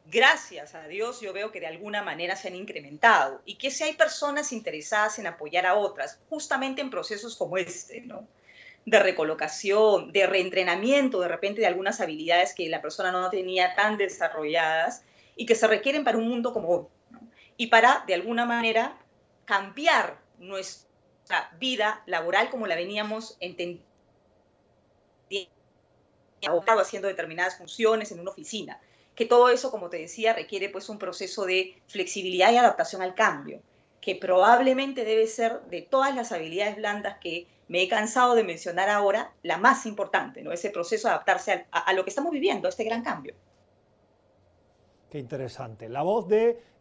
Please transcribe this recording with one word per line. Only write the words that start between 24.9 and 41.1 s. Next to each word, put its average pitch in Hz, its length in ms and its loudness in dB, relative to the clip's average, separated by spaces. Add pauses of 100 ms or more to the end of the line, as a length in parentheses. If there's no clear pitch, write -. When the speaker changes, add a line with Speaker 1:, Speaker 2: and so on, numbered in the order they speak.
Speaker 1:
haciendo 196 260 -4
determinadas 170 500 -4
funciones 220 540 0
en 170 80 -14
una 180 120 -10
oficina. 165 480 -12 (360)
Que 226 100 0
todo 240 240 8
eso, 247 220 2
como 180 180 -8
te 175 80 -8
decía, 214 360 -2
requiere, 196 360 -4
pues, 196 200 -12
un 214 100 -12
proceso 185 460 -6
de 185 420 -2
flexibilidad 185 640 2
y 240 60 6
adaptación 196 440 4
al 185 140 -4
cambio, 165 460 0 (400)
que 185 140 -4
probablemente 247 880 4
debe 220 200 4
ser 226 440 -2
de 175 120 -8
todas 269 340 2
las 240 160 -6
habilidades 185 440 -4
blandas 202 440 -6
que 170 280 -8 (200)
me 175 140 0
he 185 60 2
cansado 226 480 4
de 226 80 6
mencionar 180 460 -2
ahora, 208 520 2
la 170 160 -2
más 247 280 4
importante, 202 580 -4
¿no? 151 80 -8
Ese 175 180 -6
proceso 214 380 -4
de 190 80 4